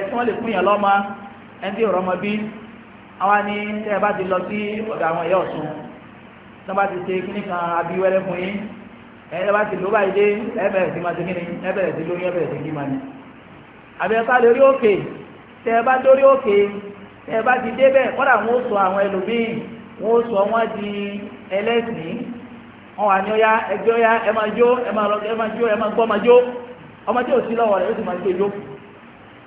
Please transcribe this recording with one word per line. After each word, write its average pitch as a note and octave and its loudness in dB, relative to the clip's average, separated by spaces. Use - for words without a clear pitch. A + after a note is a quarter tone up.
tí F#3+ -4
wọ́n A#3+ -2
lè G#3 -2
fún A3+ -6
yàn F#3 0
lọ́mọ, G3+ 2
ẹni G3 -8
tí A3+ -2
ò G3+ 0
rọ́mọ F3+ -2
bí. G3+ -4
Àwa G3+ 2
ni G#3 -4
tẹ́ G#3+ -4
ẹ G3 0
bá G#3 2
ti F#3+ -4
lọ F#3 0
sí G#3 -6
ọ̀dọ̀ G#3+ -4
àwọn E3 -2
ìyá F3+ 2
Ọ̀ṣun, D#3 -4
tí - -20
wọ́n F#3+ -6
bá G3+ 2
ti F3+ -4
ṣe F#3 -4
kíní G3+ -6
kan F3 -6
abíwẹ́rẹ́ F#3 0
fún F3+ -6
yín, G3 -6
ẹ F#3+ -2
bá G#3 4
ti G#3 -4
lò F3+ -4
báyìí G3+ 2
dé, G3+ 4
ẹ F#3+ -2
bẹ̀rẹ̀ F#3+ 0
sí E3 -6
máa F3 -4
ṣe E3+ -6
kíni, F3 -6
ẹ F3+ -6
bẹ̀rẹ̀ F3+ -2
sí D3+ -6
lóyún, F3 -4
ẹ F3+ -2
bẹ̀rẹ̀ E3 -2
sí C#3+ -6
bímọ D3+ -6
ni. C3+ -4
Àbí F#3+ 0
ẹ A3+ 0
bá B3 0
lórí A#3+ 6
òkè, C4 6
tẹ́ A3+ -2
ẹ A#3 2
bá C4 2
dórí C4+ 6
òkè, B3+ 6
tẹ́ - -10
ẹ A3 0
bá B3 4
ti A3+ -4
débẹ̀, C4 4
kọ́dà B3+ 4
wọ́n A3 2
ó B3 2
sọ A#3 -2
àwọn G3 2
ẹlòmíì, G3+ 0
wọ́n A3 0
ó A#3 4
sọ A#3 -2
wọ́n A3 0
di G3+ -6
ẹlẹ́sìn. G#3 -2
Wọ́n G#3 -2
wà G3 4
ní, G3 -2
"Ó A3 0
yá, A3 6
ẹ G3 -4
gbé, A3 0
ó A#3 2
yá, A3+ 6
ẹ G#3 0
máa G#3+ 0
jó, A#3+ 4
ẹ A#3+ -4
máa G#3+ 0
lọ, G#3 0
ẹ G#3+ -4
máa A3 -4
jó, A#3 -2
ẹ G#3+ 2
máa G#3+ -2
gbọ́, A3+ 0
máa G#3 0
jó." A#3+ 8
Ọmọ A#3+ -2
tí D4 0
ò A#3+ 4
sí A3+ -4
lọ́wọ́ A3 2
rẹ̀, F#3 0
ó A#3 0
sì - -4
máa F3+ -4
gbé F#3 -2
jó. F#3+ 0